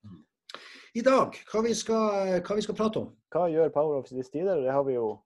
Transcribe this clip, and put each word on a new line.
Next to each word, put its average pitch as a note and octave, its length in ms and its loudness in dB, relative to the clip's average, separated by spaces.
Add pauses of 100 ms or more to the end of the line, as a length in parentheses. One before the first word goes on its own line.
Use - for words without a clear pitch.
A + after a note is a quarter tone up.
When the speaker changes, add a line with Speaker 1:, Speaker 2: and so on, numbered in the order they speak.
Speaker 1:
Mm. F#2 140 -20 (720)
I A#3 80 -4
dag, C4 380 2 (100)
hva G#3+ 140 -2
vi A#3 100 0
skal, G3+ 680 0
hva G3+ 120 -2
vi G#3+ 60 -2
skal G#3 160 -4
prate G#3+ 240 0
om? G2+ 60 -8 (240)
Speaker 2:
Hva F3 180 2
gjør D#3 240 2
Power D3 240 2
Office B2+ 160 -8
i B2+ 60 -6
disse B2+ 160 -8
tider? F3 260 0
Det C3 140 0
har C#3+ 100 4
vi C3+ 80 0
jo A#2 140 0 (180)